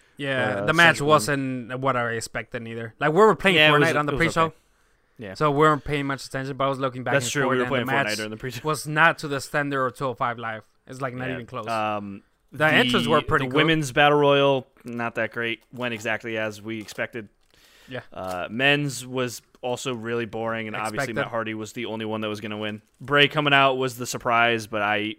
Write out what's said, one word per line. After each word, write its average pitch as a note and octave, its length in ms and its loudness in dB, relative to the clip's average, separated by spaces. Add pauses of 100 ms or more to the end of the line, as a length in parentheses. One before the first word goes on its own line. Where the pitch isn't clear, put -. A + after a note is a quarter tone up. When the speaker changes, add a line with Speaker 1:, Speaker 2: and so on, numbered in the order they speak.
(160)
Speaker 1:
Yeah, B2+ 460 -2
Speaker 2:
Uh, - 20 -4
Speaker 1:
the D#3 80 2
match E3 240 6
Speaker 2:
Cedric C#3+ 100 -2
won. D3+ 80 6
Speaker 1:
wasn't C3 680 0
what C3 140 0
I A#2+ 180 -2
expected A2+ 540 -8
either. A#2 320 -10
Like, D3 140 0
we D#3+ 60 2
were G#3 180 8
playing F#3+ 220 2
Speaker 2:
Yeah, D#3 100 10
it D3 100 6
was, D3 120 6
Speaker 1:
Fortnite D3 80 2
on D3 80 0
the C#3+ 60 0
Speaker 2:
it C#3 40 -2
was D#3+ 80 2
Speaker 1:
pre-show, E3 220 2
Speaker 2:
okay. D#3+ 100 -6 (640)
Yeah. G2 160 -12
Speaker 1:
so D3+ 160 2
we C#3 80 0
weren't D3+ 260 4
paying C#3+ 220 -4
much C#3 180 -6
attention. C3+ 320 -8
But C3+ 80 -2
I C#3 40 0
was C3+ 100 -2
looking B2+ 260 -4
back B2 80 -2
Speaker 2:
That's C3 140 2
Speaker 1:
and A2+ 60 -4
Speaker 2:
true, C#3+ 100 0
Speaker 1:
forth, B2+ 100 2
Speaker 2:
we B2+ 60 2
were B2 60 2
Speaker 1:
and A#2+ 40 -4
Speaker 2:
playing B2 180 0
Speaker 1:
the C3+ 60 -2
Speaker 2:
Fortnite C#3 140 2
Speaker 1:
match G#2+ 100 -2
Speaker 2:
during G#2+ 140 -6
the A2 80 -10
pre-show. A#2+ 260 -10
Speaker 1:
was D3+ 240 -4
not D#3 300 2
to D#3 100 -8
the C#3 120 -4
standard C#3+ 460 -2
of A#2+ 100 -6
two C#3+ 100 -6
oh B2 80 -4
five A#2+ 240 -4
Live. A2+ 240 -10 (240)
It's, C3 160 -14
like, B2+ 120 -6
not B2+ 140 -8
Speaker 2:
Yeah. B2+ 60 -6
Speaker 1:
even A#2 120 -10
close. A#2 220 -10
Speaker 2:
Um, G#2 540 -4 (280)
Speaker 1:
The D3 140 -2
entrances D#3 420 2
were D3+ 140 4
Speaker 2:
the, D3 60 -4
Speaker 1:
pretty D3 180 2
Speaker 2:
the C3 60 -2
Speaker 1:
good. C3 80 0
Speaker 2:
women's D#3 340 2
battle D3 260 6
royal, C#3 480 4 (180)
not A#2 320 -6
that A2 160 -2
great. A#2 380 -6
Went A#2+ 220 -6
exactly A2+ 460 -4
as G#2+ 240 -6
we A2 180 -8
expected. A2 480 -8 (600)
Speaker 1:
Yeah. B2 120 -12 (120)
Speaker 2:
Uh, F#2 380 -6
men's C3+ 560 0
was B2+ 340 -4 (220)
also B2 320 -4
really A#2 320 -4
boring, A2+ 400 -6
and G#2+ 100 -8
obviously G#2+ 200 -6
Speaker 1:
Expected. A#2 200 -4
Speaker 2:
Matt G#2 120 -2
Hardy A2 260 -6
was A2 180 -10
the A#2 140 -8
only A2 180 -8
one A2 160 -6
that G#2+ 80 -4
was G#2 120 -6
gonna G#2+ 180 -8
win. G#2+ 240 -8 (180)
Bray C#3+ 280 6
coming D3 260 0
out C#3 240 6
was C3 180 -2
the B2 100 -8
surprise, A#2 600 2
but G#2+ 160 -4
I, G#2 360 0